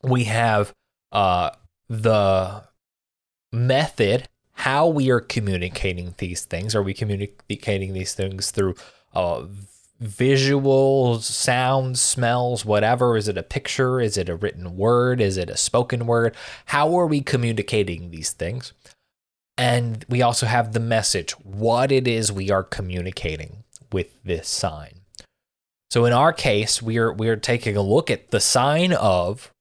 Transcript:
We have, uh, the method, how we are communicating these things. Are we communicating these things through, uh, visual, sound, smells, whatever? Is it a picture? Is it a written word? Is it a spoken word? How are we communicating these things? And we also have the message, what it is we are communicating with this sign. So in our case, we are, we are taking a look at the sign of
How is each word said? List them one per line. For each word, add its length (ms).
We 220
have, 500
uh, 400
the 760
method, 760
how 340
we 240
are 80
communicating 960
these 280
things. 280
Are 80
we 140
communicating 960
these 220
things 340
through, 240
uh, 300
visual, 1200
sound, 800
smells, 640
whatever? 540
Is 100
it 100
a 60
picture? 560
Is 180
it 120
a 60
written 420
word? 420
Is 180
it 120
a 80
spoken 480
word? 300
How 300
are 100
we 140
communicating 880
these 220
things? 420
And 480
we 140
also 240
have 260
the 80
message, 540
what 580
it 160
is 240
we 180
are 140
communicating 1000
with 160
this 240
sign. 540
So 140
in 80
our 180
case, 500
we 160
are, 140
we 160
are 80
taking 400
a 60
look 280
at 220
the 80
sign 540
of 680